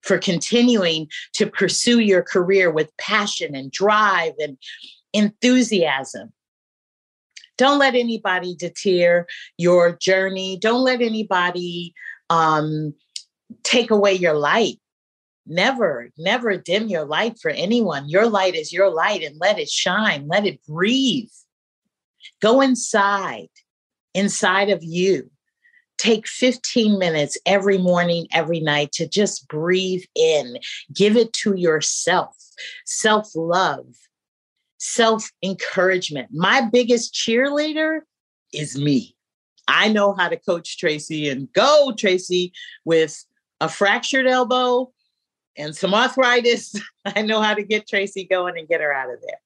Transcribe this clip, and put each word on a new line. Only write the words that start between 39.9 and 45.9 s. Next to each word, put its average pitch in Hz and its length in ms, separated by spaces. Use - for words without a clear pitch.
how 180 140
to 165 80
coach 170 420
Tracy 151 500
and 135 240
go, 269 460
Tracy, 180 540
with 160 400
a 156 80
fractured 240 580
elbow 254 640
and 151 200
some 185 160